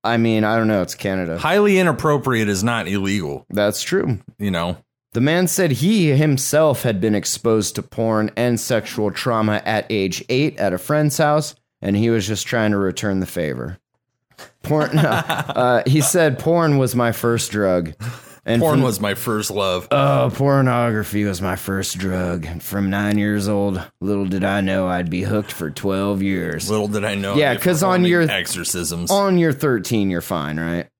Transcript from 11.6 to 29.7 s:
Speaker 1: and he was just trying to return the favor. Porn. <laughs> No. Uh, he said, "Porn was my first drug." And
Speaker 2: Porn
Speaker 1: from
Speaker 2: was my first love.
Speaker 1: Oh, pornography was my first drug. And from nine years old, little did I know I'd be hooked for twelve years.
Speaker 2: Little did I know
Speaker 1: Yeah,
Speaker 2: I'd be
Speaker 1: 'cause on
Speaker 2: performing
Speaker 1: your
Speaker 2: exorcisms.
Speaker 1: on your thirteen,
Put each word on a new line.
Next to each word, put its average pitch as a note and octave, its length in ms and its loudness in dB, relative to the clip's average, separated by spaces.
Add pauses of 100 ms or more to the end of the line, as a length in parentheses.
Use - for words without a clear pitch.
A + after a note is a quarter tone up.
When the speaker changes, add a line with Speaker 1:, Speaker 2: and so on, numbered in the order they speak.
Speaker 1:
and G2+ 160 0
he A2+ 140 2
was A2 180 2
just G#2 180 -4
trying A2 260 0
to G2+ 40 0
return G2 440 -2
the F2+ 60 -2
favor. D2+ 520 -6 (840)
Porn. D3+ 280 0
<laughs> - 40 -4
No. D3+ 160 4
Uh, B2+ 760 0
he D3 160 4
said, D#3 360 2
"Porn D#3+ 400 2
was B2+ 160 0
my A#2+ 180 2
first A#2 380 -2
drug." F2+ 440 0 (500)
And A#2 180 0
Speaker 2:
Porn D#3 140 4
Speaker 1:
from C3 60 4
Speaker 2:
was A2 180 0
my G2+ 140 0
first G#2+ 360 -4
love. F#2+ 400 -2
Speaker 1:
Oh, C#3 440 2
pornography A#2+ 880 2
was F#2+ 180 -2
my F2+ 140 -4
first F#2+ 420 -6
drug. F2+ 480 -4
And E2+ 160 -10
from G2 260 -4
nine G#2 300 0
years G#2 300 0
old, G2+ 340 -2 (180)
little G2+ 260 -2
did F#2+ 180 -2
I G2 160 0
know F#2+ 280 0
I'd F2+ 220 -2
be F2+ 120 -4
hooked G2+ 300 -2
for D#2+ 180 -6
twelve G2 520 -2
years. F2 480 -4
Speaker 2:
Little G#2+ 180 0
did G#2 160 -4
I G#2+ 100 -2
know G2 200 -4
Speaker 1:
Yeah, C#3+ 180 2
Speaker 2:
I'd A#2+ 60 0
be - 40 -6
Speaker 1:
'cause F3 200 2
on F#3 200 2
Speaker 2:
performing F3+ 80 4
Speaker 1:
your F3 120 4
Speaker 2:
exorcisms. F2 880 -4
Speaker 1:
on G3 280 4
your E3 160 4
thirteen, A#2 560 0